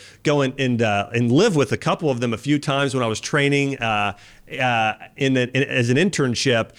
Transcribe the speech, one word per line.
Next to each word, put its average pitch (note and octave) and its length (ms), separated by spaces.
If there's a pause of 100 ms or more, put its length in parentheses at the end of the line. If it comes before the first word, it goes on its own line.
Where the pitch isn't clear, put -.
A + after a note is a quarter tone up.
(220)
go D3 200
and, C3 180
and, B2 200
uh, G#2 320
and A#2+ 200
live F3+ 240
with C3+ 160
a A2+ 40
couple E3 340
of A#2+ 100
them A#2+ 120
a A2 40
few C#3+ 240
times C#3 340
when C3 80
I A#2 60
was G#2+ 100
training, C#3+ 600
uh, G#2 380 (440)
uh, A2+ 340 (220)
in C3+ 200
a, B2+ 60
in, C3 220
as B2 260
an B2 60
internship. B2+ 840